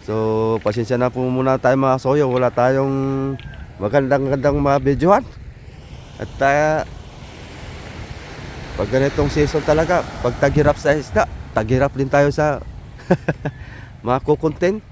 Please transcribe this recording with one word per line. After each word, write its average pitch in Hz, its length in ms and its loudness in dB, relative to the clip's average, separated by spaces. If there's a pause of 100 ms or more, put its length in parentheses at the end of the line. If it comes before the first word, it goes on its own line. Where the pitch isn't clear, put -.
So, 110 560 0
pasensya 117 400 0
na 123 120 2
po 127 120 -2
muna 131 320 2
tayo, 131 240 4
mga 131 200 4
kasoyo, 139 280 2
wala 127 240 2
tayong 135 420 2 (880)
magandang-gandang 139 800 2
mabidyohan. 143 640 4 (960)
At, - 120 -8 (120)
ah, 147 400 2 (1900)
pag 104 160 -2
ganitong 139 400 2
season 147 320 0
talaga, 160 400 2 (160)
pag 123 240 0
taghirap 147 320 4
sa 143 160 0
isda, 156 320 0 (320)
taghirap 127 400 2
din 135 160 -2
tayo 143 240 6
sa 151 240 0 (720)
<laughs> - 760 -10
mga 127 200 2
kukontent. 160 640 0